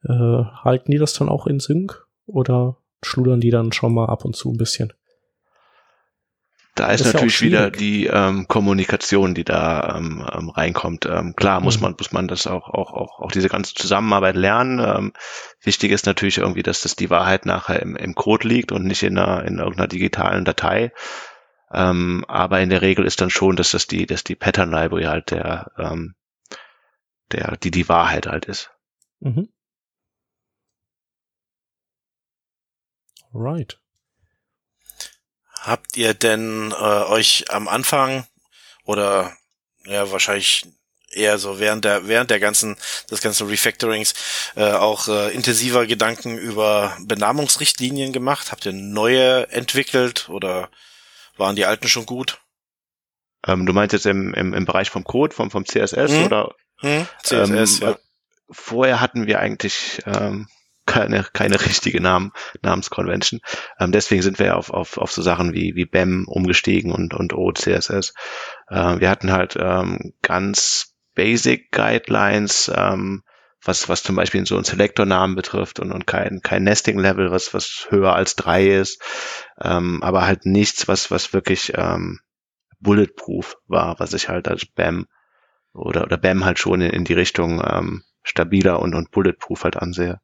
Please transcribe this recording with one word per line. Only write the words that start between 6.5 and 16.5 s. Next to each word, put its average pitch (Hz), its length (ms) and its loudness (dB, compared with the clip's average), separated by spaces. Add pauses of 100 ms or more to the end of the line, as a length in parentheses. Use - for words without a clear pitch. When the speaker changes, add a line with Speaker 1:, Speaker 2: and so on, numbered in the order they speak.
Speaker 2:
Da - 140 0
ist 110 100 4
Speaker 1:
Das - 0 -
ist - 60 2
ja 113 40 4
auch 110 120 2
Speaker 2:
natürlich 113 180 2
wieder 110 180 4
Speaker 1:
schwierig. 101 180 2
Speaker 2:
die, 104 300 0
ähm, 98 420 2
Kommunikation, 98 880 2
die 85 80 -4
da, 80 520 0
ähm, 80 360 -6
ähm, 82 160 -8
reinkommt. 85 580 -4
Ähm, 85 300 -4
klar 95 240 2
muss 110 160 2
Speaker 1:
Mhm. 107 60 0
Speaker 2:
man, 92 140 -2
muss - 140 -8
man 92 160 -2
das 90 220 -4
auch, 92 200 -6
auch, - 240 -4
auch, - 280 -10
auch 92 100 -8
diese 95 180 2
ganze 95 260 -4
Zusammenarbeit 95 600 2
lernen. 120 460 2
Ähm, 101 320 2 (500)
wichtig 101 300 2
ist 98 140 2
natürlich 98 320 0
irgendwie, 95 260 0